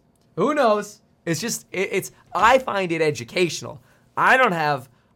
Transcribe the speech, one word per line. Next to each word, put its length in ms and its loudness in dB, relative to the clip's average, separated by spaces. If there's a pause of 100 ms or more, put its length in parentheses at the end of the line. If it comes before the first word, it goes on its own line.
(360)
Who 180 0
knows? 460 0 (260)
It's 140 -2
just, 320 -8
it, 180 -4
it's, 220 -6 (200)
I 260 4
find 340 -4
it 100 0
educational. 800 -4 (340)
I 200 4
don't 160 4
have 360 -2 (280)